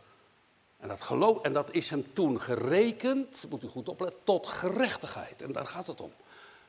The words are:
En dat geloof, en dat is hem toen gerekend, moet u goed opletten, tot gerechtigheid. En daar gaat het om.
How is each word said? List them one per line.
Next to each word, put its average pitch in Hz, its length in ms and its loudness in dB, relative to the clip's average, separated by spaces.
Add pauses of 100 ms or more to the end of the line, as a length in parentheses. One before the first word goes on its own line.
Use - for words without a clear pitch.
(800)
En 104 100 -10
dat 101 120 -6
geloof, 196 420 4
en 143 100 0
dat 143 180 0
is 165 200 0
hem 143 220 -4
toen 143 280 2
gerekend, 214 1080 0
moet 135 120 -8
u 120 60 -8
goed - 200 -8
opletten, 180 360 -6
tot 190 240 4
gerechtigheid. - 920 -2
En 139 100 -6
daar - 140 -4
gaat 175 200 -8
het 156 140 -12
om. - 120 -10 (560)